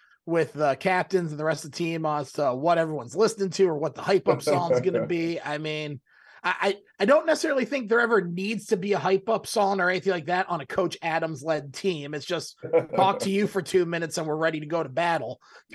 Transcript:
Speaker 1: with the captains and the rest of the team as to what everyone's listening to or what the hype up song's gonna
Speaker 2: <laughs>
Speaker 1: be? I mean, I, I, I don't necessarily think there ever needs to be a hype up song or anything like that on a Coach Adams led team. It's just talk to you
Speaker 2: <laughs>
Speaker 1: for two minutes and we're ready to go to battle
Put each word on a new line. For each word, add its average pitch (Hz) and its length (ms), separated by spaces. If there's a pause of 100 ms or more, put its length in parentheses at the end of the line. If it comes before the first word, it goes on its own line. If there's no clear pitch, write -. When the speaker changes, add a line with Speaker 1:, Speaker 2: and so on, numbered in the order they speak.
(260)
Speaker 1:
with 165 260
the 143 240
captains 180 540
and 147 100
the 151 40
rest 156 200
of 151 60
the - 60
team 165 280
as 147 280
to 135 220
what 165 240
everyone's 156 380
listening 202 340
to 190 180
or 156 100
what 151 160
the - 80
hype 185 260
up 135 140
song's 170 380
gonna 170 260
Speaker 2:
<laughs> 170 120
Speaker 1:
be? 165 220
I 151 180
mean, 151 420 (440)
I, 180 160
I, 196 160 (240)
I 196 40
don't 302 220
necessarily 294 380
think 254 240
there 233 120
ever 226 200
needs 190 460
to 220 100
be 202 160
a 180 60
hype 190 300
up 220 180
song 196 340
or 175 80
anything 185 240
like 165 140
that 180 220
on 170 120
a 131 60
Coach 180 360
Adams 160 400
led 147 300
team. 151 420
It's 147 120
just 165 300 (380)
talk 190 260
to 196 100
you 196 160
Speaker 2:
<laughs> - 20
Speaker 1:
for 190 140
two 180 240
minutes 165 320
and 156 80
we're 151 100
ready 160 240
to 151 60
go 165 160
to 143 60
battle 139 520 (340)